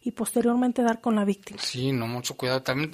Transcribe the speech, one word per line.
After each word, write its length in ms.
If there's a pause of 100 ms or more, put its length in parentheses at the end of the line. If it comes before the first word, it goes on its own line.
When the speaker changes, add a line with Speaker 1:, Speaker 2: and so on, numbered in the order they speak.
Speaker 1:
y 80
posteriormente 720
dar 160
con 160
la 80
víctima. 380
Speaker 2:
Sí, 320
no, 120
mucho 300
cuidado. 260
También 320